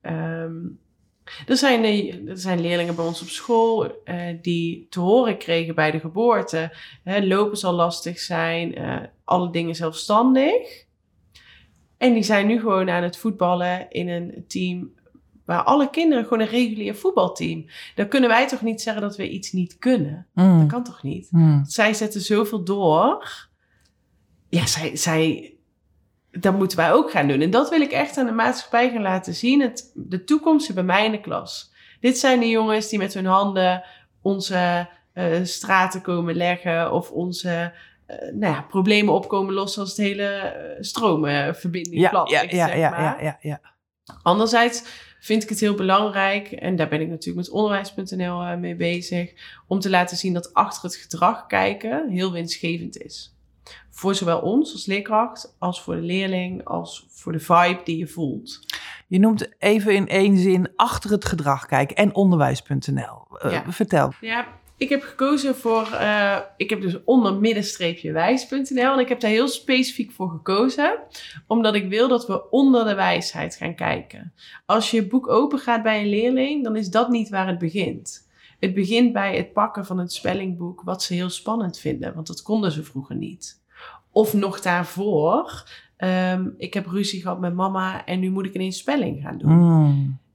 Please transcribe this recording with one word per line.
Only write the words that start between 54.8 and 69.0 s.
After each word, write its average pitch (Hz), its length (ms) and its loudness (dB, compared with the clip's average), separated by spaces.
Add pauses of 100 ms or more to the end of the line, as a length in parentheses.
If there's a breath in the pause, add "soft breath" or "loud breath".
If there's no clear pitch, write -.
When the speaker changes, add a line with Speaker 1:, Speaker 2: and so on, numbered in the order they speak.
Speaker 1:
leerkracht, 214 760 -2
als 180 220 -4
voor 170 140 -8
de 165 60 -6
leerling, 185 640 -4
als - 440 -8
voor - 220 -12
de 160 80 -4
vibe 175 440 2
die 165 140 -6
je 165 100 -6
voelt. - 520 -8 (480 loud breath)
Speaker 2:
Je 185 120 2
noemt 214 300 4 (120)
even 208 340 4
in 196 120 2
één 196 300 6
zin 185 380 4
achter - 360 0
het 208 140 0
gedrag 143 400 -2
kijken 139 300 0
en 190 200 2
onderwijs 165 460 4
punt 135 300 -4
N 139 80 0
L. - 380 -14
Eh, - 140 -2
Speaker 1:
Ja. 170 200 -2
Speaker 2:
vertel. 151 500 2
Speaker 1:
Ja, 226 260 -6 (300)
ik 269 120 -4
heb 277 140 0
gekozen 269 520 0
voor, 226 360 -2
eh, 208 460 0 (200)
ik 196 120 -4
heb 214 120 -2
dus 185 220 -4
onder 233 360 4
middenstreepje 202 720 -2
wijs 190 360 0
punt 269 220 -4
N 254 100 -2
L 254 140 4
en 269 60 2
ik 254 100 0